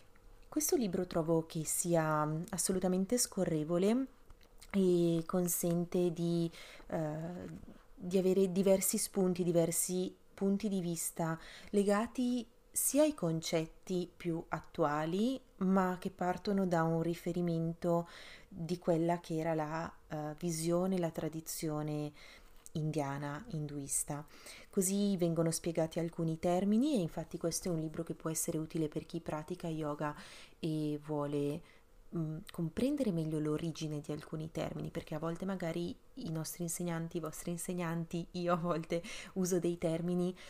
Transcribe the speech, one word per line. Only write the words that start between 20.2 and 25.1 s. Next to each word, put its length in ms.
visione, 600
la 120
tradizione 1040
indiana, 760
induista. 760
Così 460